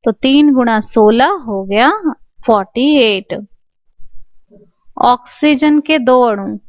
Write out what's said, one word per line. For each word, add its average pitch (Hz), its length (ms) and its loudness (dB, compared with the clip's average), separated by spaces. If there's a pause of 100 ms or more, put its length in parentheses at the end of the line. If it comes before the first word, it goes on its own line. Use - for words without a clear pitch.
तो 233 80 0
तीन 277 420 2
गुणा 233 260 0
सोलह 226 460 2
हो 226 380 -6
गया 220 300 0 (540)
फ़ोर्टी 240 500 0
एट। 208 480 -2 (1500)
ऑक्सीजन 294 800 0
के 302 200 -2
दो 254 220 2
अणु। 208 480 -4